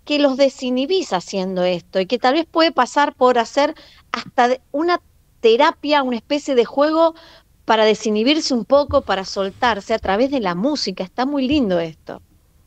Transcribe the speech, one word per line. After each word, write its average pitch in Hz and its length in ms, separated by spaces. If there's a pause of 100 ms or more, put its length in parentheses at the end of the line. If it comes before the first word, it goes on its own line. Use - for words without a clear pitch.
que 294 140
los 269 180
desinhibís 269 760
haciendo 185 520
esto 180 360
y 185 60
que 240 120
tal 254 140
vez 330 140
puede 330 260
pasar 294 400
por 254 240
hacer 277 380 (380)
hasta - 360
de-, 254 140 (100)
una 339 280 (400)
terapia, 285 600
una 254 140
especie 285 380
de 240 100
juego 311 500 (520)
para 220 180
desinhibirse 226 720
un 226 100
poco, 277 380
para 190 220
soltarse 202 680
a 220 60
través 220 320
de 277 100
la 180 140
música. 202 500
Está 240 220
muy 277 200
lindo 233 320
esto. - 440 (440)